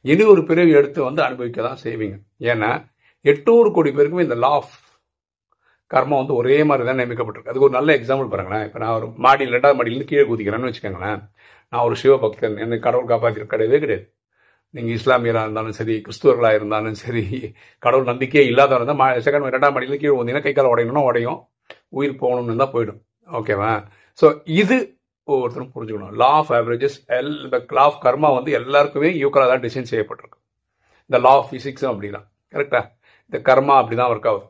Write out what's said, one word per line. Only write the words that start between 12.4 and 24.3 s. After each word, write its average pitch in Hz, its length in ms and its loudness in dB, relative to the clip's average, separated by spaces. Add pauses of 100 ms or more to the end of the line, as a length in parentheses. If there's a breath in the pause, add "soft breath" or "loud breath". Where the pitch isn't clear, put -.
என்னை 113 200 -4
கடவுள் 120 380 0
காப்பாத்திருக்க 113 380 -4
கிடையவே 113 240 2
கிடையாது. 113 360 -4 (560)
நீங்க 117 220 -8
இஸ்லாமியரா 117 500 0
இருந்தாலும் 110 300 -6
சரி, 110 300 -6
கிறிஸ்துவர்களா 117 520 2
இருந்தாலும் 107 400 -2
சரி, 113 580 -8 (260 soft breath)
கடவுள் 127 280 2
நம்பிக்கையே 127 440 2
இல்லாதவரா 131 300 4
இருந்தா, 120 120 -4
மா-, 131 240 2
செகண்ட், 139 380 -2
ரெண்டாம் 139 180 2
மாடியிலிருந்து 131 240 -4
கீழே 143 260 0
வந்தீங்கன்னா, 123 200 -4
கை 147 100 -2
கால் 131 220 2
உடையணும்னா 120 280 0
உடையும், 120 440 -2 (420 loud breath)
உயிர் 131 320 -6
போகணும்னு 123 220 -2
இருந்தா 123 300 -2
போயிடும். 117 300 -4 (300)
ஓகேவா? 107 520 -2 (280 soft breath)
So, 151 220 4 (100)